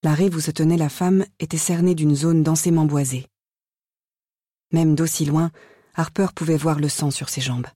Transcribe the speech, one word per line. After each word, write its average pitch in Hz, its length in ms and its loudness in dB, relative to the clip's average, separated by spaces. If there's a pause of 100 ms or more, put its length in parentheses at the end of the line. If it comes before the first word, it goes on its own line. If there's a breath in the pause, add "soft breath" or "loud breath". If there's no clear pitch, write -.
La 156 100 2
rive 175 220 0
où 160 40 -4
se 156 120 -4
tenait 160 260 2
la 156 100 0
femme 185 380 0 (140)
était 160 180 -6
cernée 175 380 0
d'une 151 200 2
zone 160 280 2
densément 160 420 2
boisée. 139 400 -2 (1500)
Même 160 220 4
d'aussi 156 320 0
loin, 156 240 0 (460 soft breath)
Harper 180 400 -2
pouvait 160 220 0
voir 151 200 0
le 147 120 0
sang 147 200 -2
sur 131 200 -8
ses - 120 -6
jambes. 123 240 -4 (100)